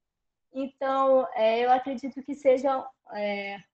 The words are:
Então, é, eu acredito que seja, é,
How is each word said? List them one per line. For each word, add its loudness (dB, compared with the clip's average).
Então, 0
é, 2
eu 4
acredito -2
que -10
seja, 2
é, -6